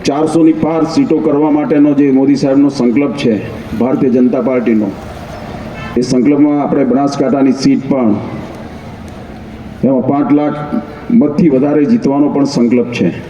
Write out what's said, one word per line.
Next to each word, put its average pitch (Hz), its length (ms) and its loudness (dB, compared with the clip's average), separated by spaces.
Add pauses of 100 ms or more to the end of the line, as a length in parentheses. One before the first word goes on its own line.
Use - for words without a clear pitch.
ચારસોની 156 580 2
પાર 160 240 0
સીટો 143 320 0
કરવા 151 320 2
માટેનો 147 480 2
જે 139 140 4
મોદી 135 240 4
સાહેબનો 139 340 2
સંકલ્પ 123 460 0
છે 107 260 0 (360)
ભારતીય 127 360 0
જનતા 123 280 2
પાર્ટીનો, 120 460 0 (1080)
એ 123 60 0
સંકલ્પમાં 143 580 2
આપણે 143 240 0
બનાસકાંઠાની 135 800 0
સીટ 131 260 2
પણ 120 280 0 (1700)
એમાં 127 260 0
પાંચ 139 240 0
લાખ 147 260 0 (520)
મતથી 147 400 4
વધારે 143 360 2
જીતવાનો 135 440 2
પણ 139 160 0
સંકલ્પ 120 460 0
છે. 87 200 -2 (180)